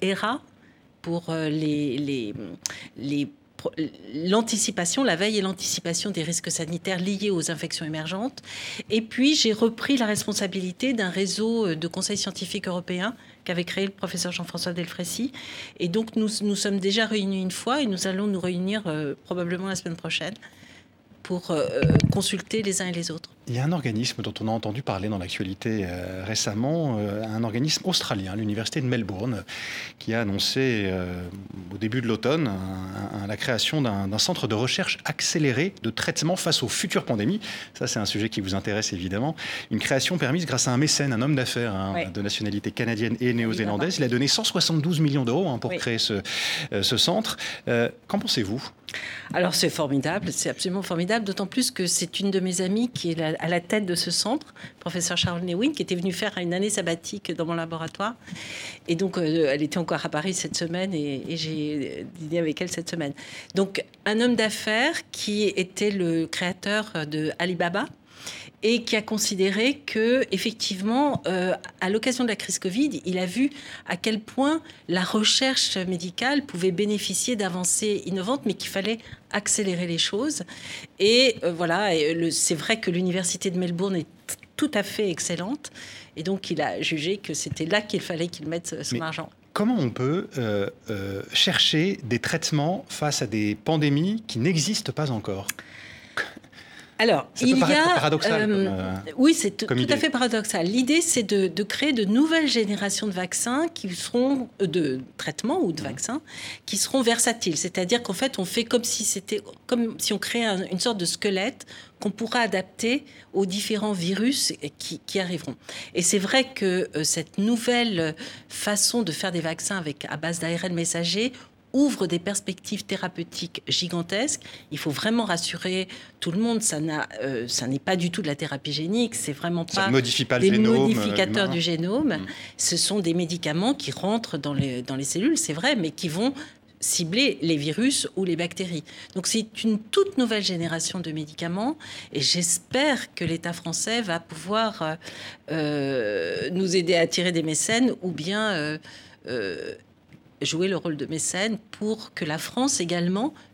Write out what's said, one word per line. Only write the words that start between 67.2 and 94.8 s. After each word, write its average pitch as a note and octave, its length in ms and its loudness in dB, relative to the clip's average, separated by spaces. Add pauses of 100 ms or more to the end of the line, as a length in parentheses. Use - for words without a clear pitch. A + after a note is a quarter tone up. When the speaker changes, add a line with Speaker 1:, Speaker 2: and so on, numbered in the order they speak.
Speaker 1:
Alibaba, F3+ 460 0 (800)
et A#3 200 4
qui A#3 120 -2
a G#3+ 60 4
considéré G#3+ 880 2
que, A#3+ 460 4
effectivement, A3 960 0
euh, F3+ 280 2 (260)
à F#3 80 0
l'occasion B3 360 2
de A#3 40 2
la G#3 80 0
crise - 220 -4
covid, G#3 480 0
il F3+ 120 0
a F#3 60 0
vu A3 240 2 (380)
à - 100 -2
quel A3 240 0
point D4 400 0 (260)
la F3+ 140 2
recherche G#3+ 800 2
médicale F#3 640 0
pouvait F#3 260 0
bénéficier G#3 640 0
d'avancées F#3+ 680 0
innovantes, G3 400 -2
mais G#3 80 2
qu'il - 160 -6
fallait G#3+ 300 -2 (320)
accélérer F#3+ 560 0
les E3+ 100 -2
choses. A3+ 460 0 (560)
Et, A#3 440 6
euh, F3 100 2
voilà, F3 420 2
et D#3 180 4
le, E3 180 2
c'est - 240 2
vrai A3 260 0
que F#3+ 100 0
l'université F3+ 600 0
de F3 80 -2
Melbourne F3+ 380 0
est D3+ 100 -2 (200)
t-, - 100 -8 (220)
tout D4+ 160 2
à G#3 80 4
fait G3+ 260 0
excellente, F3 640 -4 (460)
et D#3+ 60 -8
donc F#3+ 280 -2
il D#3 100 0
a A2 220 0
jugé E3 340 0
que E3+ 160 -8
c'était D3 320 -4
là G3+ 160 4
qu'il G#3 220 -2
fallait E3+ 260 -2
qu'il D3+ 180 -10
mette E3 380 -6
son - 120 -2
Speaker 2:
Mais E3+ 40 0
Speaker 1:
argent. D#3+ 300 -6 (240)
Speaker 2:
comment A3+ 240 4
on C3+ 100 4
peut, C#3+ 480 0
euh, G#2 320 2 (220)
euh, G2 320 -4 (100)
chercher E3+ 720 4
des A#2 140 2
traitements D#3+ 720 0
face D3 320 0
à B2+ 40 0
des G#2 280 2
pandémies D#3 720 2
qui - 120 -4
n'existent D#3+ 540 2